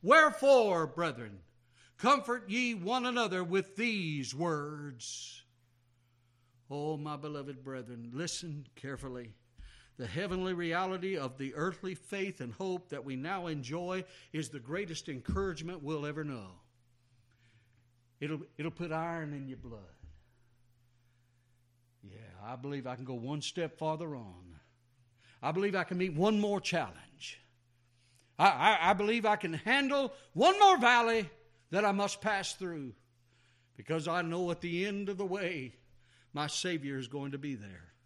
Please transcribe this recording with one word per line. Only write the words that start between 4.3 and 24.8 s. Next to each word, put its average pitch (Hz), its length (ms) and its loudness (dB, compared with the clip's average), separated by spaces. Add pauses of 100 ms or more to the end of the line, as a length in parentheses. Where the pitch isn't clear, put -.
words. 147 1080 -6 (1300)
Oh, 147 260 -4
my 147 200 -6
beloved 143 460 -10
brethren, 123 520 -10
listen 151 600 -6
carefully. 127 600 -10 (640)
The 123 80 -6
heavenly 185 480 -2
reality 180 640 -2
of 131 180 -6
the 135 180 -8
earthly 175 400 -4
faith 196 460 -6
and 120 140 -8
hope 185 340 -4
that 143 160 -8
we 135 120 -6
now 175 320 -4
enjoy 165 560 -4 (280)
is 156 160 -4
the 143 100 -10
greatest 165 520 -8
encouragement 165 720 -4
we'll 147 240 -4
ever 151 180 -4
know. 120 240 -8 (1700)
It'll, 147 220 -4 (140)
it'll 160 140 -4
put 160 220 -6
iron 160 400 -4
in 139 160 -8
your 131 80 -10
blood. 117 240 -14 (2250)
Yeah, 98 140 -18 (260)
I 117 100 -8
believe 135 320 -6
I 127 80 -4
can 127 100 -10
go 131 100 -6
one 135 280 -4
step - 360 -4
farther 156 360 -4
on. 90 420 -14 (840)